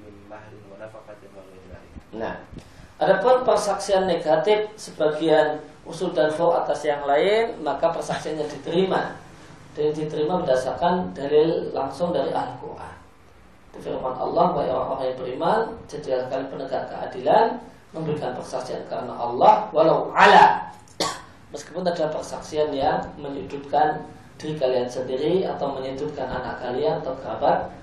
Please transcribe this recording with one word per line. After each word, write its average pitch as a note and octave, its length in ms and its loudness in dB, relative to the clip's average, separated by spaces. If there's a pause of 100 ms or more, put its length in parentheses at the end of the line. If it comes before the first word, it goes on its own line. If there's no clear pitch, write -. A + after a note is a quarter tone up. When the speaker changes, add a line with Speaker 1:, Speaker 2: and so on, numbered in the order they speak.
Speaker 1:
min G#2 80 -20 (160)
mahrin G#2+ 400 -20
wa G2 80 -20
nafaqatin G#2+ 560 -18
wa G2+ 160 -20
ghairi F#2 240 -20
dhalik. - 200 -20 (280)
Speaker 2:
Nah, G2+ 160 -6 (640)
adapun A#3+ 480 4
persaksian G3 560 0
negatif F3+ 720 2
sebagian D#3 880 2 (240)
usul E3+ 240 -4
dan D#3 240 4
furu' E3+ 260 4
atas D3 220 -2
yang D3 240 0
lain, F#3+ 560 2
maka E3 320 0
persaksiannya D3+ 480 -4
diterima. E3 720 -2 (560)
Dan D3+ 200 0
diterima D#3 480 -2
berdasarkan F3 760 0
dalil D3+ 560 2
langsung C#3 400 -4
dari - 200 0
Al-Quran. - 600 -6 (840)
Firman - 400 -6
Allah, - 400 2
"Wahai C3+ 160 -2
orang-orang - 400 -4
yang B2+ 80 -10
beriman, C#3+ 400 0 (240)
jadilah C3 480 -6
kalian C3+ 160 -4
penegak - 400 -6
keadilan, A3 720 2 (320)
memberikan D3+ 400 -6
persaksian - 560 -8
karena - 240 -6
Allah, A#2+ 560 4
walau D#3 480 4
ala." - 560 8 (800)
Meskipun F3 320 -8
ada E3 240 0
persaksian D3 640 -4
yang D3+ 320 0 (160)
menyudutkan C#3+ 800 -2 (400)
diri D3+ 160 -6
kalian B2+ 320 2
sendiri D3 560 0
atau C3+ 320 -4
menyudutkan C3+ 480 -6
anak B2+ 400 -6
kalian B2+ 400 -2
atau - 160 -4
kerabat - 480 0 (140)